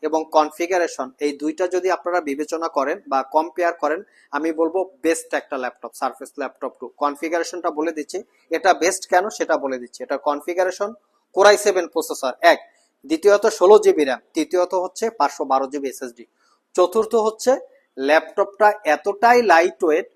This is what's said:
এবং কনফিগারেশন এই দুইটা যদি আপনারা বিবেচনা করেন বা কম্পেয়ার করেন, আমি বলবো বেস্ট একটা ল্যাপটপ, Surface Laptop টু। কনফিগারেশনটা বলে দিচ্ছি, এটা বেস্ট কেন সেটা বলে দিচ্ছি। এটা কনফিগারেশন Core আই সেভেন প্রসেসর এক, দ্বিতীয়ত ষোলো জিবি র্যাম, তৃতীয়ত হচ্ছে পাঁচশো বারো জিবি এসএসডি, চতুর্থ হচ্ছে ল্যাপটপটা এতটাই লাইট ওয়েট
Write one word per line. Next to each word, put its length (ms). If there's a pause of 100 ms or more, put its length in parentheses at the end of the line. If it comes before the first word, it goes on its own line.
এবং 140 (160)
কনফিগারেশন 680 (180)
এই 160
দুইটা 240 (100)
যদি 120 (100)
আপনারা 220 (100)
বিবেচনা 380 (100)
করেন 200 (140)
বা 80 (160)
কম্পেয়ার 380 (100)
করেন, 160 (380)
আমি 120 (100)
বলবো 200 (260)
বেস্ট 240 (120)
একটা 220
ল্যাপটপ, 280 (100)
Surface 400
Laptop 380
টু। 60 (180)
কনফিগারেশনটা 680 (100)
বলে 180
দিচ্ছি, 220 (360)
এটা 160 (120)
বেস্ট 280
কেন 140 (120)
সেটা 260
বলে 180
দিচ্ছি। 240
এটা 120 (100)
কনফিগারেশন 600 (460)
Core 160
আই 140
সেভেন 280
প্রসেসর 400 (180)
এক, 80 (500)
দ্বিতীয়ত 360 (140)
ষোলো 160 (100)
জিবি 200
র্যাম, 160 (140)
তৃতীয়ত 380 (100)
হচ্ছে 220 (140)
পাঁচশো 320
বারো 200
জিবি 220
এসএসডি, 320 (520)
চতুর্থ 360 (140)
হচ্ছে 240 (560)
ল্যাপটপটা 640 (260)
এতটাই 440 (120)
লাইট 340
ওয়েট 300